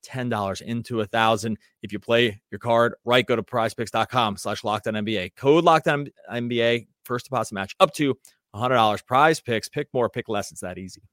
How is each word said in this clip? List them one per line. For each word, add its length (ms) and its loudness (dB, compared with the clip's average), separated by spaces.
ten 260 -6
dollars 340 -2
into 400 -4
a 40 0
thousand. 500 2
If 100 -12
you 60 -8
play 500 0
your 80 -12
card 380 2
right, 180 4
go 120 2
to 80 -2
prizepicks 480 -4
dot 180 0
com 280 0
slash 260 -6
locked 240 -2
on 80 -4
N 100 -4
B 120 -2
A. 120 -4
Code 360 4
locked 220 4
on 200 -2
N 160 -4
B 160 0
A, 240 2
first 220 -6
deposit 280 -4
match 260 -6
up 140 2
to 240 -2
a 20 -10
hundred 180 0
dollars. 280 2
Prize 360 4
Picks, 300 -4
pick 240 -8
more, 160 0
pick 200 -10
less. 220 -4
It's 100 -18
that 180 -10
easy. 340 -16